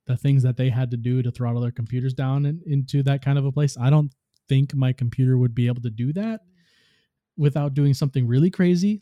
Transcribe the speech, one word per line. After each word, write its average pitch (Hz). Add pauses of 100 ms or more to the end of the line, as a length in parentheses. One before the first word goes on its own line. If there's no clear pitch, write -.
the 127
things 139
that 123
they 131
had 123
to 123
do 123
to 120
throttle 120
their 120
computers 123
down 135
and 160
into 139
that 139
kind 143
of 135
a 139
place. 147
I 120
don't 147 (340)
think 135
my 127
computer 127
would 123
be 120
able 120
to 120
do 117
that 214 (960)
without 147
doing 143
something 131
really 139
crazy, 180